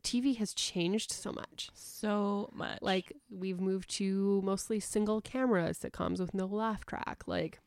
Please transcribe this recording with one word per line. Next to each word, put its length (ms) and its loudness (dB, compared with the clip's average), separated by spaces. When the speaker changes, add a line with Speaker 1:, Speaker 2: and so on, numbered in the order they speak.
Speaker 1:
T 180 0
V 140 4
has 200 -2
changed 560 0
so 220 -6
much. 420 -10
Speaker 2:
So 800 0
much. 280 -4
Speaker 1:
Like, 300 0
we've 280 -4
moved 380 0
to 480 4
mostly 360 0
single 400 2
camera 500 2
sitcoms 500 -2
with 140 -2
no 120 0
laugh 400 -2
track. 400 -8
Like, 400 -2